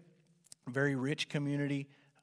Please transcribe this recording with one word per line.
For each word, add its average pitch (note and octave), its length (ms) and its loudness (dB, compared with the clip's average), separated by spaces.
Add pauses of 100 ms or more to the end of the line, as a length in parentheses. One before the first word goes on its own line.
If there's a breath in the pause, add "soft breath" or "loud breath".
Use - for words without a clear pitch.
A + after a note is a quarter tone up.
(680)
very C#3 280 2
rich C3+ 340 0
community. C#3+ 580 0 (360 soft breath)